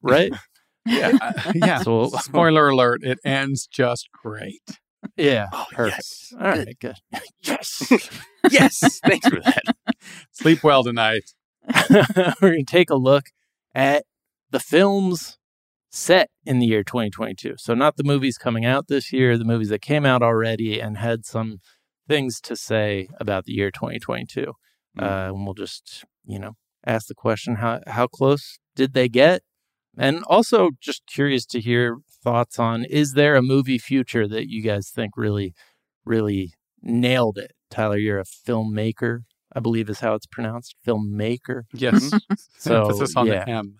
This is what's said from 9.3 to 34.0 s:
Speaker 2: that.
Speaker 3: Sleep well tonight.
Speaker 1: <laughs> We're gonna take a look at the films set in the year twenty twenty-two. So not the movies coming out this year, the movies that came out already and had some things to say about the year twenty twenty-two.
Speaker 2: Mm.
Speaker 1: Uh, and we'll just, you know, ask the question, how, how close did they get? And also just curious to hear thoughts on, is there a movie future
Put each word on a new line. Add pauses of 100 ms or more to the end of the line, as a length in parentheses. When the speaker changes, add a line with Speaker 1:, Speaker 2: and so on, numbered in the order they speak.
Speaker 2:
that. (680)
Speaker 3:
Sleep
well
tonight. (440)
Speaker 1:
<laughs> (520)
We're
gonna
take
a
look (500)
at (460)
the
films (520)
set (160)
in
the
year
twenty
twenty-two.
So
not
the
movies
coming
out
this
year,
the
movies
that
came
out
already
and
had
some (460)
things
to
say (100)
about
the
year
twenty
twenty-two. (460)
Speaker 2:
Mm.
Speaker 1:
Uh,
and
we'll
just, (220)
you
know, (300)
ask
the
question,
how,
how
close (180)
did
they
get? (560)
And
also (100)
just
curious
to
hear (260)
thoughts
on,
is
there
a
movie
future